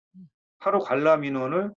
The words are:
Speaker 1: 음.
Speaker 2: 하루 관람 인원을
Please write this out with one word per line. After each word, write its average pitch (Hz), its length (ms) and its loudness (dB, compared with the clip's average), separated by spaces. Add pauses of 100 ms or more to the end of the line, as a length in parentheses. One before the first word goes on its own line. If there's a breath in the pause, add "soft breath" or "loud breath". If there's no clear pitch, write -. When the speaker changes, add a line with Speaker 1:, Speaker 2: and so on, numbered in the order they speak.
(140)
Speaker 1:
음. 185 140 -20 (320)
Speaker 2:
하루 202 180 0
관람 151 460 2
인원을 143 540 -4